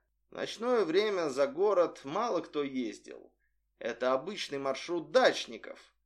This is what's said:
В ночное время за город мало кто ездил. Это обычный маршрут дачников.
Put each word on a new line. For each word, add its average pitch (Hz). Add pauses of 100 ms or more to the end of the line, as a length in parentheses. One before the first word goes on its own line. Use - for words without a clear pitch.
(300)
В -
ночное 233
время 175
за 135
город 175
мало 180
кто 151
ездил. 113 (460)
Это 120
обычный 147
маршрут 147
дачников. - (280)